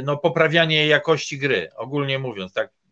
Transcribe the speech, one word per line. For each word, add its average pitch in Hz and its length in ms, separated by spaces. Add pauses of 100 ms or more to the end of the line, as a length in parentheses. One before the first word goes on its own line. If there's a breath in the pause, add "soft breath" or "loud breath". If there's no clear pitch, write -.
no, 143 140
poprawianie 160 720
jakości 151 500
gry, 127 380
ogólnie 135 440
mówiąc, 104 340
tak 110 180 (200)